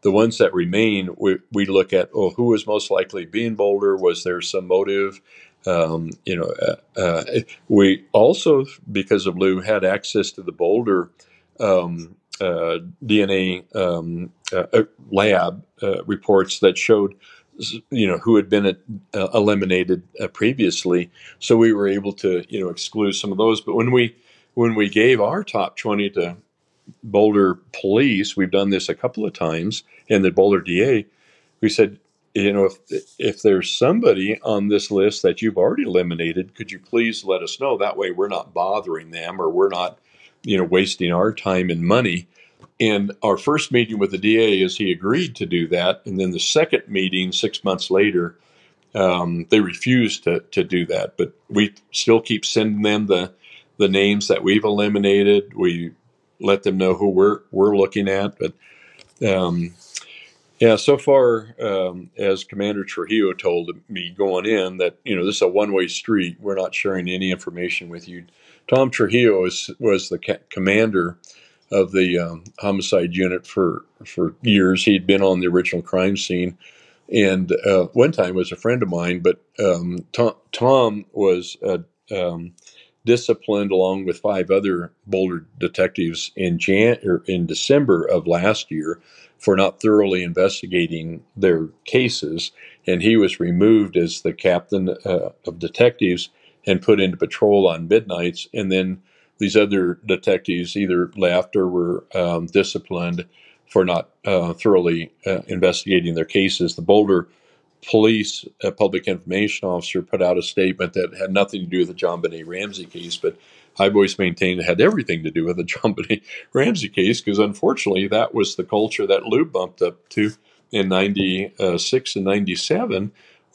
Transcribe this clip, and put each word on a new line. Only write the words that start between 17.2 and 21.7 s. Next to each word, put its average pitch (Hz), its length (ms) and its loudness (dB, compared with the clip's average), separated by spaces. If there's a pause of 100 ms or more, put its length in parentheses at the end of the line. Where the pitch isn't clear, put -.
you 113 160 0
know, 90 100 0
who 113 200 4
had 98 120 2
been, 101 160 4
uh, 98 720 -4
eliminated, 92 640 2 (180)
uh, 101 100 -6
previously. 92 840 0 (260)
So - 200 2
we 113 160 6